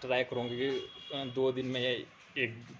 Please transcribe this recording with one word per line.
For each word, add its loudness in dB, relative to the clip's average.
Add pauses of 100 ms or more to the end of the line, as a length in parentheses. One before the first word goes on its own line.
try 4
करूँगी -2
कि, 2 (440)
अ, -2
दो 4
दिन 0
में 0
या 2 (520)
एक, -2 (120)